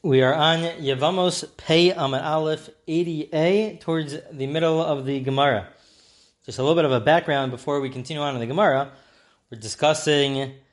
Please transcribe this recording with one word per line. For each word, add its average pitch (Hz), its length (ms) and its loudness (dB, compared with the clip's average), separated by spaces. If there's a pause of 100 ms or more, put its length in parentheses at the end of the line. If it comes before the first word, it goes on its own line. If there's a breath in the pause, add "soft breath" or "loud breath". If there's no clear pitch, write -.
We 131 220 4
are 131 100 4
on 160 280 2
Yevamos 165 960 -2
Pei 170 340 4
Amud 143 320 -2
Aleph 156 480 -2 (160)
eighty 165 460 -4
A, 185 460 0
towards 156 380 -4 (140)
the 135 160 -8
middle 160 340 0
of 147 240 -2
the 139 140 -4
Gemara. 135 480 0 (800 soft breath)
Just 117 140 -10
a - 20 0
little 151 140 4
bit 165 80 2
of 135 80 2
a 120 80 2
background 147 500 2
before 143 300 -4
we 135 100 -6
continue 135 320 -10
on 143 120 -4
in 123 60 -6
the 117 60 -6
Gemara. 139 460 0 (580 soft breath)
We're 117 80 -16
discussing 139 920 0 (200)